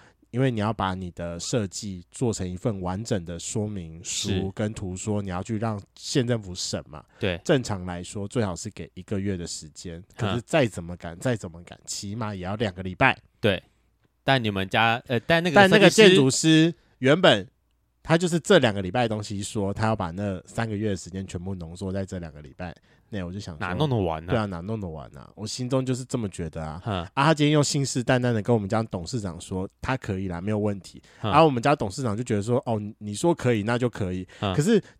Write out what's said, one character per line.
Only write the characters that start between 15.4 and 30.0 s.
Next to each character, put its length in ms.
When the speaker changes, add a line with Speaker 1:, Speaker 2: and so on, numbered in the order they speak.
Speaker 2:
那 80
个 100
设 60
计 0
师 40
Speaker 1:
但 0
那 80
个 120
建 240
筑 160
师 440
原 220
本 260
他 140
就 100
是 140
这 180
两 140
个 80
礼 100
拜 120
的 60
东 140
西 200
说， 320
他 120
要 80
把 160
那 360
三 220
个 80
月 140
的 60
时 140
间 160
全 160
部 120
浓 220
缩 160
在 120
这 140
两 140
个 80
礼 160
拜 180
内， 120
我 100
就 60
想 180
说 40
Speaker 2:
哪 140
弄 140
得 60
完 340
啊？ 20
Speaker 1:
对 80
啊， 80
哪 140
弄 200
得 80
完 180
啊？ 180
我 120
心 220
中 160
就 100
是 100
这 140
么 100
觉 220
得 140
啊。 200
Speaker 2:
哼。 100
Speaker 1:
啊， 200
他 200
今 100
天 80
又 100
信 220
誓 180
旦 140
旦 160
的 100
跟 120
我 40
们 100
家 160
董 220
事 140
长 200
说 280
他 160
可 220